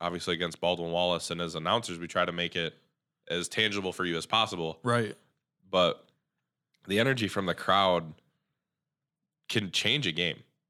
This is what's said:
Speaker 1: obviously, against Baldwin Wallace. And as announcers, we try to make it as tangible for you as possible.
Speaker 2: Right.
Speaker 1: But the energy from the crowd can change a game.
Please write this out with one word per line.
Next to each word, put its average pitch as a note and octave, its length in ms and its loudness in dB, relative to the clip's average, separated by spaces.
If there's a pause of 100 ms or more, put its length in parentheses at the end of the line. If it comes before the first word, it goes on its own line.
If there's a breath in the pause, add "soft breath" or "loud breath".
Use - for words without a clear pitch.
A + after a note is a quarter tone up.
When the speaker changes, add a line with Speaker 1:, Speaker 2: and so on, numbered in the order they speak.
Speaker 1:
obviously, F2 320 -4
against E2 260 -4
Baldwin E2+ 320 0
Wallace. F2 380 0
And E2+ 120 -4
as E2 120 -4
announcers, F2 460 -2
we E2+ 80 -10
try F2+ 180 2
to F2 60 -4
make F2 240 -4
it E2 180 -2 (560)
as E2+ 180 -2
tangible G2+ 460 -2
for F#2 100 -4
you E2+ 140 -2
as D#2+ 80 -6
possible. F#2+ 560 -2
Speaker 2:
Right. A#2 340 0 (540)
Speaker 1:
But F2+ 400 2 (800)
the G2+ 120 0
energy A#2+ 280 2
from F#2+ 180 -2
the E2+ 80 0
crowd F2+ 640 4 (1300)
can G2 240 0
change B2 360 0
a E2 40 0
game. E2 280 -2 (300)